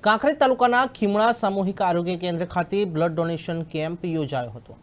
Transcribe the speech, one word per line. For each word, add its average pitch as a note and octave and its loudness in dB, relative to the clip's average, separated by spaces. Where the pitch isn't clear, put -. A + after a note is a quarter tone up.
કાંકરેજ A3 2
તાલુકાના B3+ 4
ખીમણા A3 2
સામૂહિક G3 -2
આરોગ્ય F3 0
કેન્દ્ર F3 -4
ખાતે F3+ -2
બ્લડ E3 -2
ડોનેશન E3 -4
કેમ્પ D#3+ -6
યોજાયો C#3 -2
હતો. A2 -18